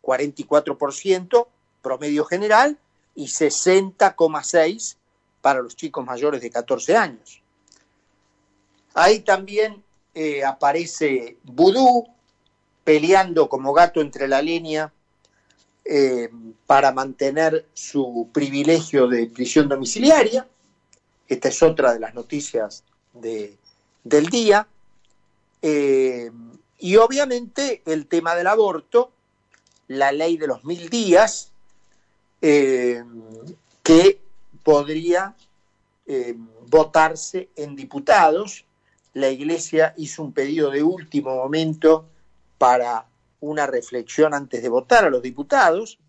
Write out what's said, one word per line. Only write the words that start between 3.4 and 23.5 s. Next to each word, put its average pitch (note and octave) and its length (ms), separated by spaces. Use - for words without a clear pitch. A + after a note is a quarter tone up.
coma D#3 300
seis E3+ 540
para C3+ 220
los A#2 160
chicos C#3+ 280
mayores B2+ 360
de A#2 100
catorce B2 460
años. E3 440
Ahí G3 280
también, G3+ 600
eh, D3+ 300
aparece C#3 1000
Vudú A3+ 640
peleando D#3+ 640
como C3+ 240
gato E3+ 300
entre C#3 260
la C3+ 140
leña, D#3 500
eh, B2+ 440
para C#3 240
mantener C#3 840
su B2 600
privilegio C#3+ 760
de A#2+ 200
prisión B2+ 420
domiciliaria. A3+ 760
Esta B2+ 220
es B2+ 160
otra D3 300
de A2+ 80
las A2 120
noticias B2 680
de, A2 420